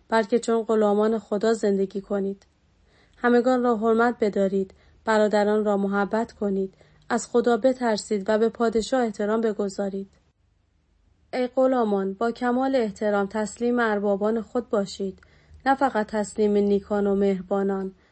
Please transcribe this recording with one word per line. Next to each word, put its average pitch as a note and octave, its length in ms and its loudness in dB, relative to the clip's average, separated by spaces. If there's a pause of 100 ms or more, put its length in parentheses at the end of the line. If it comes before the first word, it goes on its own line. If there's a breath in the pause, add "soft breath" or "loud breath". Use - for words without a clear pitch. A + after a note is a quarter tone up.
بلکه A3+ 300 2
چون A3+ 240 0
غلامان G#3+ 560 2
خدا G#3+ 340 -2
زندگی G3 480 0
کنید. G3 460 -6 (680 soft breath)
همگان A#3+ 460 2
را A#3+ 140 2
حرمت A3+ 440 2
بدارید، G3 540 -2 (300 soft breath)
برادران G#3+ 600 2
را G#3 120 2
محبت G3+ 560 -2
کنید، F#3+ 420 -4 (340 soft breath)
از A#3 180 -2
خدا A#3+ 300 2
بترسید A3 720 -2
و A3 100 2
به A3+ 100 2
پادشاه A3+ 540 0
احترام G#3+ 380 -2
بگذارید. G3+ 680 -4 (1200)
ای B3 140 -2
غلامان، A3 680 0
با A#3 160 -2
کمال B3 460 0
احترام G#3 500 0
تسلیم A3+ 520 -2
اربابان G#3 640 0
خود A#3 300 -6
باشید، G3 480 -4 (480 soft breath)
نه C4+ 80 4
فقط A3+ 320 0
تسلیم G#3 460 -2
نیکان G3+ 540 2
و G3 80 2
مهربانان، G3 800 -2 (200 soft breath)